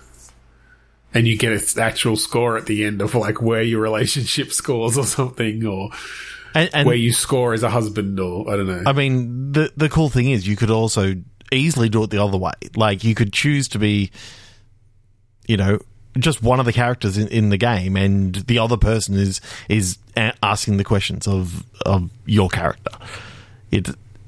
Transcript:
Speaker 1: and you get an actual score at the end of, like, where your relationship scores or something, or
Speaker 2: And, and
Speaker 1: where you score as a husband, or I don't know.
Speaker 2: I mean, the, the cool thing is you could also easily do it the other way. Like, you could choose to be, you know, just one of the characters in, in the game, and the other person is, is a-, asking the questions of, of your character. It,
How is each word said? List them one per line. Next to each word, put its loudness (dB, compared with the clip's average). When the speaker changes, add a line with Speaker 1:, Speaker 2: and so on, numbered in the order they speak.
Speaker 1:
and 4
you 2
get 0
an 0
actual 0
score 0
at -8
the 0
end -4
of, -2
like, 0
where 2
your 0
relationship -2
scores 0
or 0
something, -2
or -6
Speaker 2:
And, 2
and 4
Speaker 1:
where 4
you 2
score 0
as 0
a 2
husband, -2
or -4
I -2
don't 0
know. -4
Speaker 2:
I 2
mean, -2
the, 2
the 2
cool 2
thing 2
is 0
you 0
could 0
also 0
easily 2
do 2
it -4
the 0
other 0
way. -4
Like, 0
you 2
could 0
choose 0
to -6
be, 2
you 2
know, 2
just 0
one 4
of 2
the 2
characters 0
in, 0
in 2
the 2
game, 0
and 2
the 0
other 0
person 2
is, 0
is 0
a-, 0
asking 0
the 2
questions -2
of, -2
of 2
your 4
character. -2
It, 0